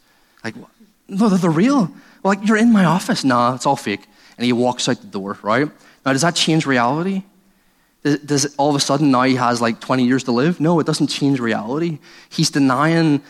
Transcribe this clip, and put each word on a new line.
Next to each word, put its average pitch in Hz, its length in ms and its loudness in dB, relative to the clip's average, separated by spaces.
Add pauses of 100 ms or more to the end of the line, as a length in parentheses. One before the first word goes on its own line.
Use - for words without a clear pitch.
(460)
Like, 110 100 -12
"Wha-? - 140 -20 (400)
No, 196 180 0
they're, 190 120 2
they're 170 120 0
real." 233 300 2 (420)
"Well, 196 120 2
like, 202 120 -6
you're 220 80 2
in 233 160 4
my 196 140 4
office." 175 400 0
"Nah, 123 280 2
it's 127 120 -8
all 139 100 2
fake." 104 320 -8 (300)
And 117 80 -4
he 123 80 2
walks 123 340 -2
out 123 140 -2
the 104 60 -20
door, 98 360 -8
right? 123 260 0 (360)
Now, 135 60 0
does 135 120 0
that 170 120 0
change 160 300 0
reality? 147 580 0 (800)
Does, 143 160 0
does 143 260 -2
it, 143 120 -10
all 143 120 0
of 147 60 0
a 139 60 -2
sudden 143 300 0
now 127 100 2
he 131 140 2
has, 120 260 0
like, 113 180 -2
twenty 127 260 -2
years 123 180 0
to 123 100 -4
live? 151 260 0
No, 165 220 2
it - 60 -2
doesn't 151 200 -2
change 139 320 -2
reality. 120 600 -4 (300)
He's 165 200 -2
denying 147 800 2